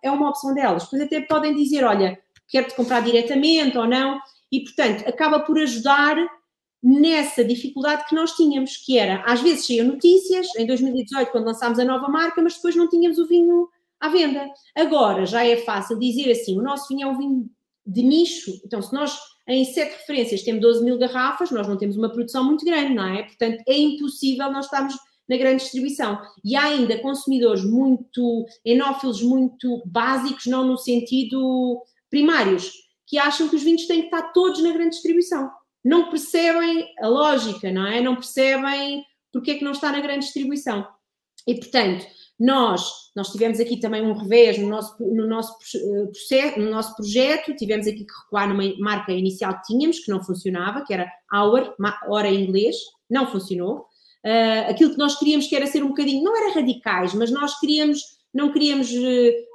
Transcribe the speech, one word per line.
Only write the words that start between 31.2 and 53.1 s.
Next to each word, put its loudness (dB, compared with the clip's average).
primários, 2
que -4
acham 0
que 0
os 0
vinhos 2
têm 0
que -4
estar -6
todos 2
na 2
grande 0
distribuição. -2
Não 4
percebem 0
a -2
lógica, 2
não -2
é? 0
Não 0
percebem -2
porque -4
é -2
que -8
não -4
está -4
na -2
grande -4
distribuição. -6
E, 2
portanto, -2
nós, 0
nós -8
tivemos 0
aqui -2
também -4
um 0
revés 4
no -2
nosso, -8
no 0
nosso, -6
eh, -4
proce-, -2
no -2
nosso -6
projeto, -2
tivemos -4
aqui -6
que -20
recuar -2
numa -2
marca -4
inicial -2
que -10
tínhamos, 0
que -8
não -4
funcionava, -6
que -8
era -6
Hour, 2
ma-, -4
hora 0
em 2
inglês, 2
não 0